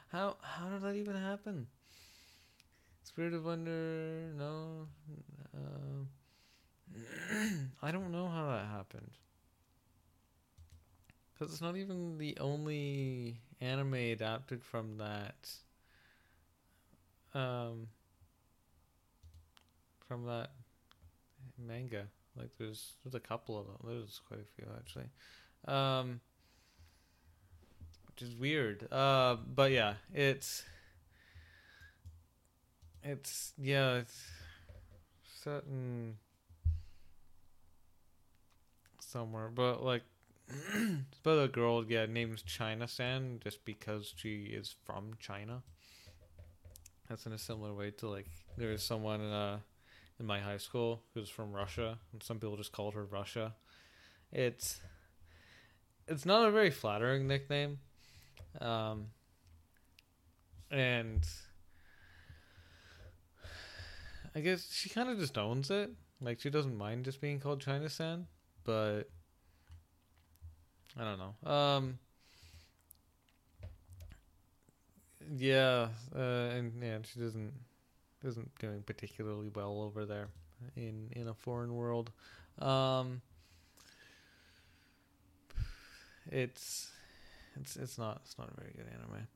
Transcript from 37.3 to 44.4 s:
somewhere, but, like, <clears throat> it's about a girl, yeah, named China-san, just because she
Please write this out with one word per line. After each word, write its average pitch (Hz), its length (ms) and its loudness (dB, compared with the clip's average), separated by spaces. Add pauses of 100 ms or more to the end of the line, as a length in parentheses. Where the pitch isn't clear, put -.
somewhere, 110 540 -4
but, 123 300 4
like, 123 200 4 (440)
<clears throat> - 20 -12
it's 175 680 0
about 156 240 8
a 135 40 8
girl, 117 400 6
yeah, 113 180 4
named 113 400 0
China-san, 120 1000 -2
just - 220 -6
because 107 500 -4
she 107 280 -4